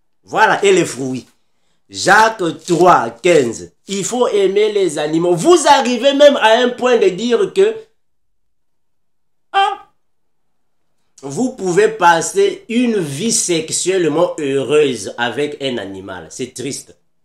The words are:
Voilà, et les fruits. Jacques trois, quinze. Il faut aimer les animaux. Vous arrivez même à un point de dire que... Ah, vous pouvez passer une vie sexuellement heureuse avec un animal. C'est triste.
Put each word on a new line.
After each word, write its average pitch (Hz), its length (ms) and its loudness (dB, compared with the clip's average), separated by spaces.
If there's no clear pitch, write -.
Voilà, 170 420 0
et 196 80 4
les 175 120 2
fruits. 127 420 -8
Jacques 202 540 2
trois, 160 420 4
quinze. 117 600 0
Il 196 160 -6
faut 233 240 -2
aimer 202 440 0
les 185 260 -2
animaux. 165 380 0
Vous 302 220 4
arrivez 254 440 2
même 277 240 6
à 220 220 4
un 247 100 2
point 247 280 0
de 202 120 4
dire 214 440 -2
que... 214 220 2
Ah, 392 360 -2
vous 156 300 -4
pouvez 190 380 0
passer 175 800 0
une 233 280 0
vie 170 360 -4
sexuellement 170 1040 -2
heureuse 135 800 -2
avec 123 440 -6
un 131 160 -6
animal. 95 540 -12
C'est 127 220 -12
triste. - 440 -14